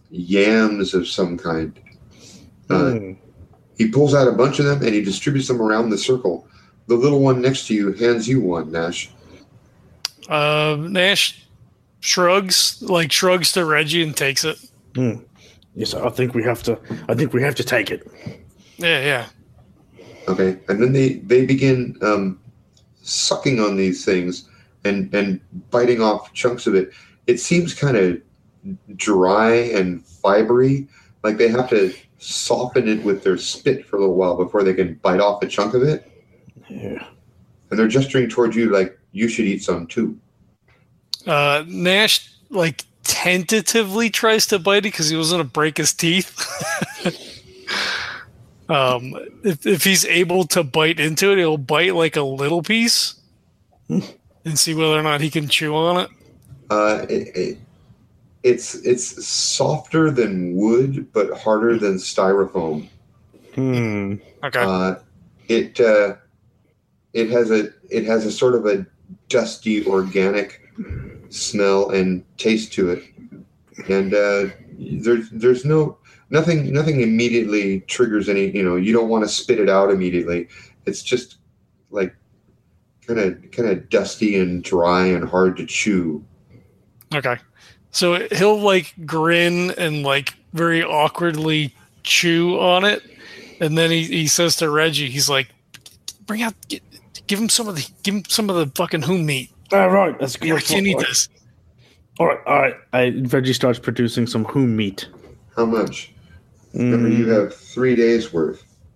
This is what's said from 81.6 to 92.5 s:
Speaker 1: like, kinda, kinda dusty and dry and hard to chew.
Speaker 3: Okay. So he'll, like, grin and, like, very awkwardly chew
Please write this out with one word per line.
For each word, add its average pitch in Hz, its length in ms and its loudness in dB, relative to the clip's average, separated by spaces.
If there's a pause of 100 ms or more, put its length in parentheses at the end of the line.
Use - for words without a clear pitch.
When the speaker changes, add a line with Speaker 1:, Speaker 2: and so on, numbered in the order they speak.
Speaker 1:
like, 95 240 -4 (920)
kinda, 104 300 -2 (160)
kinda 110 240 -2
dusty 101 640 0
and 90 240 -2
dry 90 420 2
and 85 220 0
hard 90 300 2
to 82 80 -10
chew. 87 580 -2 (920)
Speaker 3:
Okay. 135 220 -2 (560)
So 175 400 0
he'll, 208 280 4
like, 190 340 2 (120)
grin 170 720 2
and, 151 260 -2
like, 139 300 0 (200)
very 165 300 0
awkwardly 156 920 -2 (280)
chew 170 560 2